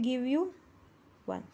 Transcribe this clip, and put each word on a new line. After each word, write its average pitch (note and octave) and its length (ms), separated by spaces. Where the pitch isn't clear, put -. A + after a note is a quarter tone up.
give B3 140
you F4+ 180
one. F#2 180